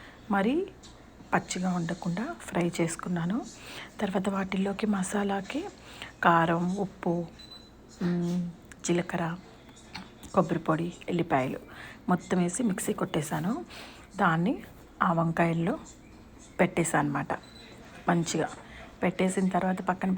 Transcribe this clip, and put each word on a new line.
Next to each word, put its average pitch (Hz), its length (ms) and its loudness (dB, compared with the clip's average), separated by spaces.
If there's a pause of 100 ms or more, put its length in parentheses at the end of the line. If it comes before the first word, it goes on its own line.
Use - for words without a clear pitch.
(300)
మరీ 240 360 2 (680)
పచ్చిగా 185 400 0
ఉండకుండా 180 680 -2
ఫ్రై 170 300 0 (100)
చేసుకున్నాను. 175 640 -2 (560)
తర్వాత 196 280 0
వాటిల్లోకి 196 580 0
మసాలాకి 202 800 0 (580)
కారం, 170 540 6
ఉప్పు, 175 500 -2 (760)
మ్, 175 460 0 (380)
జీలకర్ర, 175 500 0 (1000)
కొబ్బరి 180 240 4
పొడి, 165 340 0 (160)
ఎల్లిపాయలు 151 520 0 (500)
మొత్తం 180 280 2
వేసి 175 240 2
మిక్సీ 190 300 0
కొట్టేశాను. 170 720 -2 (520)
దాన్ని 185 460 4 (400)
ఆ 175 100 4
వంకాయల్లో 165 680 2 (840)
పెట్టేశా 170 380 2
అనమాట. 143 340 0 (760)
మంచిగా 170 400 2 (540)
పెట్టేసిన 185 460 2
తర్వాత 185 400 2
పక్కన 190 300 0